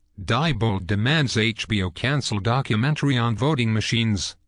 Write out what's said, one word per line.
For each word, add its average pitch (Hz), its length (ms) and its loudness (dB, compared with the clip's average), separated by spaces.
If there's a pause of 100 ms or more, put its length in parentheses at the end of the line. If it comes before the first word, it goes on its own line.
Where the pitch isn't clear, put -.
(240)
"Diebold 110 600 0
Demands 117 500 0
H 113 320 0
B 104 140 0
O 92 80 -2
Cancel 123 500 -2
Documentary 127 800 0
on 117 180 2
Voting 123 380 0
Machines," 110 600 0 (120)